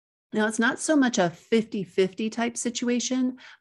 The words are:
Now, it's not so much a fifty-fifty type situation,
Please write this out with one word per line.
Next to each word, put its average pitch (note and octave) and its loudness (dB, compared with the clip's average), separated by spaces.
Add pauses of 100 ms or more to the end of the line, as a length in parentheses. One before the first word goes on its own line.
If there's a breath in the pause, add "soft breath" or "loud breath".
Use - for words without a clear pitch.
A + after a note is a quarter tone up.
(340)
Now, G#3+ 2
it's A3 -2
not A#3+ 0
so D#4 2
much B3 2
a F3 2
fifty-fifty G#3 -2
type A#3 -4
situation, B3 -2 (240 loud breath)